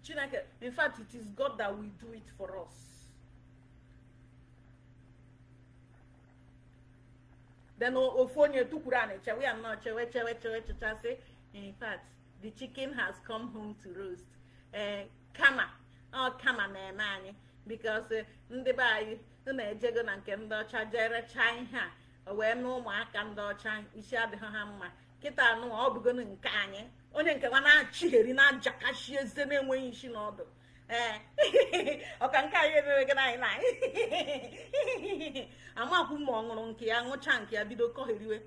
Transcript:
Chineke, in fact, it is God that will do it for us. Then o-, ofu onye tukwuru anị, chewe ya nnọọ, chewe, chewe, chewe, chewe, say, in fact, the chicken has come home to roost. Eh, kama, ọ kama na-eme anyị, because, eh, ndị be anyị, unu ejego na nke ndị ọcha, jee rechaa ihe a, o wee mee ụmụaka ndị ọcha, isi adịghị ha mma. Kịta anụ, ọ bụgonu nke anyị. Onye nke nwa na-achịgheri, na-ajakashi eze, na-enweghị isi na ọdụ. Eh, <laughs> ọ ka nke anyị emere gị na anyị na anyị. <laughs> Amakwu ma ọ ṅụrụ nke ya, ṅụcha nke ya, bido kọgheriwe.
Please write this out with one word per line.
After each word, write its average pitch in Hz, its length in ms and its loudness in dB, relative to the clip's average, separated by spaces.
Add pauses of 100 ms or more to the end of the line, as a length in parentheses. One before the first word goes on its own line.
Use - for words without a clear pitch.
Chineke, 277 380 -6 (180)
in 247 100 -8
fact, 285 300 -2
it 214 180 -18
is 220 160 -14
God - 240 -2
that 202 180 -2
will 208 140 -12 (100)
do 233 120 -16
it 220 100 -18 (160)
for 190 200 -10
us. 165 160 -14 (4000)
Then 254 180 2
o-, 254 280 4
ofu 254 160 0
onye 277 240 6
tukwuru 254 320 -2
anị, 208 280 0
chewe 233 200 -2
ya 254 100 0
nnọọ, 220 280 -8
chewe, 233 240 -4
chewe, 233 280 -2
chewe, 226 280 -6
chewe, 220 400 -6
say, 254 160 -6 (360)
in 202 260 -14
fact, 208 260 -8 (360)
the 214 80 -12
chicken 269 420 -10
has 196 220 -4 (120)
come 233 220 -8
home 214 340 -12
to 196 100 -18
roost. 180 320 -12 (480)
Eh, 202 320 -6 (300)
kama, 269 340 4 (440)
ọ 254 260 -2
kama 233 300 0
na-eme 190 360 -10
anyị, 196 300 -8 (320)
because, 220 460 -6
eh, 220 120 -4 (260)
ndị 254 260 -2
be 262 60 0
anyị, 220 360 0 (280)
unu 262 160 -4
ejego 220 420 0
na 202 120 -4
nke 202 200 -8
ndị 214 260 -8
ọcha, 220 300 -4
jee 226 160 2
rechaa 233 420 0 (100)
ihe 240 180 -10
a, 185 120 -4 (360)
o 196 100 -8
wee 220 180 2
mee 247 240 -4
ụmụaka 214 460 -4
ndị 208 160 -10 (120)
ọcha, 214 320 -6 (140)
isi 220 180 -6
adịghị 220 360 -2
ha 214 140 -6
mma. 202 220 -12 (320)
Kịta 285 300 -2
anụ, 226 220 0
ọ 240 220 2
bụgonu 247 300 0
nke 202 240 -8
anyị. 196 340 -4 (320)
Onye 311 200 4
nke 262 140 -2
nwa 262 120 6
na-achịgheri, 277 720 8
na-ajakashi 262 840 4
eze, 277 280 -2
na-enweghị 269 440 0
isi 240 200 -12
na 226 100 -8 (100)
ọdụ. 190 160 -10 (460)
Eh, 233 240 0 (220)
<laughs> 392 840 4
ọ 254 100 0
ka 269 120 6
nke 302 140 2
anyị 311 220 6
emere 285 280 4
gị 277 80 6
na 269 100 4
anyị 240 160 0
na 240 80 0
anyị. 269 220 2 (1800)
<laughs> - 340 -14
Amakwu 302 380 2
ma 277 140 -2
ọ 220 120 0
ṅụrụ 226 240 -6
nke 226 180 -10
ya, 226 160 2
ṅụcha 269 360 -2
nke 208 160 -8
ya, 208 100 0
bido 226 240 0
kọgheriwe. 220 480 -4 (100)